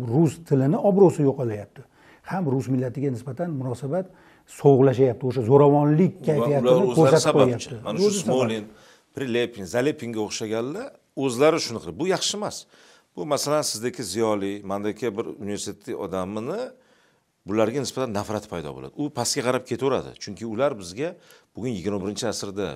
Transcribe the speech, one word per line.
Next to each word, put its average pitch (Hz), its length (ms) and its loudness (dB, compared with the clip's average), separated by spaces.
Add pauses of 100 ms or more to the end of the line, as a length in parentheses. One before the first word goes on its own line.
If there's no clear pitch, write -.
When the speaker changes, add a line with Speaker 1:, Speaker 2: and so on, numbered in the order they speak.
Speaker 1:
rus 139 260 4 (120)
tilini 139 320 2
obro'si 190 440 6
yo'qolyapti, 123 600 -2 (420)
ham 185 280 -6
rus 127 160 -2
millatiga 131 440 -2
nisbatan 131 400 -8
munosabat 139 540 -6 (460)
sovuqlashyapti. 135 720 6
O'sha 127 160 -2
zo'ravonlik 147 720 6
Speaker 2:
Va - 120 -16
Speaker 1:
kayfiyatini 135 440 2
Speaker 2:
ular 127 120 8
o'zlari - 140 2
Speaker 1:
ko'rsatib 156 320 6
Speaker 2:
sababchi. 131 420 4
Speaker 1:
qo'yyapti. 123 140 -12
Speaker 2:
Mana 107 160 -6
shu 196 60 4
Speaker 1:
O'zi 202 140 0
sabab. 170 140 -2
Speaker 2:
Smolin, 110 320 0 (460)
Prilepin, 117 540 -4
Zalepinga 120 540 -2
o'xshaganlar 113 680 -6 (260)
o'zlari 139 460 2
shuni 113 220 -6
qiladi. 80 180 -12
Bu 151 80 -6
yaxshi - 280 -2
emas. 208 220 -8 (600)
Bu, 185 80 -8
masalan, 147 360 0
sizdagi 123 420 -6
ziyoli, 101 500 -2 (100)
mandagi 101 480 -6
bir 104 220 -6
universitetni 101 640 -10
odamini 104 640 -6 (840)
bularga 110 360 0
nisbatan 127 320 -6
nafrat 104 360 -4
paydo 80 240 -8
bo'ladi. 65 220 -16
U 147 140 -6
pastga 123 320 -4
qarab 127 240 -2
ketaveradi. 117 540 -4
Chunki 104 260 -14
ular 117 320 -2
bizga 98 320 -10 (420)
bugun 113 180 -10
yigirma 98 320 -4
birinchi 101 260 -6
asrda, 98 480 -6